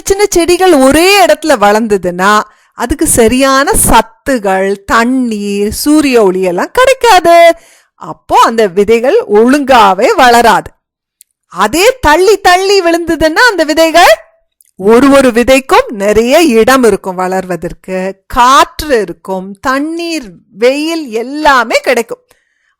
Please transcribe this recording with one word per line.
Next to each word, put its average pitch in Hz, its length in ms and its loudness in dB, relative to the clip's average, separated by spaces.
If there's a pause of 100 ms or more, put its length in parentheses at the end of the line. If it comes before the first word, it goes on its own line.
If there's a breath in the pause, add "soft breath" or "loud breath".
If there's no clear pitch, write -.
(100)
சின்ன 392 120 0 (140)
செடிகள் 349 400 2 (100)
ஒரே 311 220 2 (160)
இடத்துல 302 300 0 (100)
வளர்ந்ததுன்னா 202 720 0 (440 soft breath)
அதுக்கு 269 300 -4
சரியான 269 720 0
சத்துகள், 196 880 -2 (140)
தண்ணீர், 220 840 -2 (120)
சூரிய 294 420 0
ஒளி 185 240 0
எல்லாம் 180 300 -4
கிடைக்காது. 453 580 2 (680 soft breath)
அப்போ 180 340 -8 (120)
அந்த 226 200 -2
விதைகள் 226 500 0 (180)
ஒழுங்காவே 240 720 2 (120)
வளராது. 233 500 2 (840)
அதே 214 320 -2 (220)
தள்ளி 370 340 2
தள்ளி 381 360 2 (100)
விழுந்ததுன்னா 330 640 -2
அந்த 349 140 -2
விதைகள், 320 480 2 (680)
ஒரு 233 260 2 (100)
ஒரு 262 160 2
விதைக்கும் 262 540 0 (140)
நிறைய 214 340 0 (240)
இடம் 254 300 2
இருக்கும் 185 320 -4
வளர்வதற்கு, 185 760 -8 (280)
காற்று 277 800 0
இருக்கும், 185 420 -12 (200)
தண்ணீர், 311 600 -6 (360)
வெயில் 302 440 -2 (160)
எல்லாமே 277 640 -2
கிடைக்கும். 233 360 -4 (580)